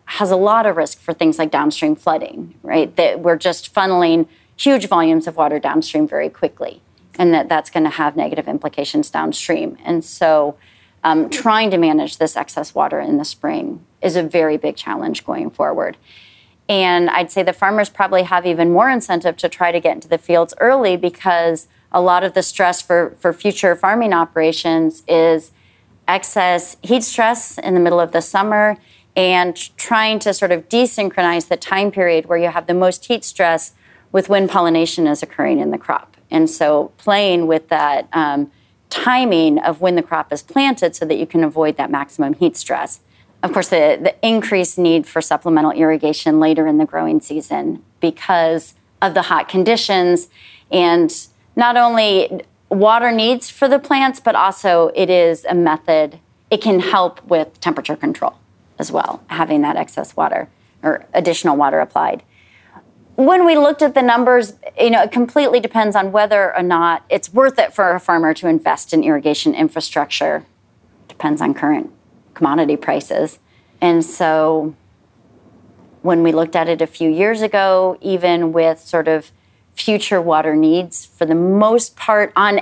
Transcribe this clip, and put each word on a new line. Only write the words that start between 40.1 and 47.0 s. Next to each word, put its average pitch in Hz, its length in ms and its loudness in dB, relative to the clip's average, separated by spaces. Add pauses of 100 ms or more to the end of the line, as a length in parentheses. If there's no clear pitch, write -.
is 147 120 -6
planted 269 500 -2
so - 120 -6
that 156 100 -2
you 165 100 -4
can 165 160 0
avoid 151 340 0
that - 140 -4
maximum 143 440 -4
heat 339 220 0
stress. - 440 -8 (420)
Of 185 100 -4
course, 185 160 -2
the, 156 320 4
the 170 140 0 (120)
increased 202 520 0
need 165 300 2
for - 120 -4
supplemental 156 520 0
irrigation 156 640 0
later 156 300 2
in 151 100 2
the 156 80 2
growing 160 340 -2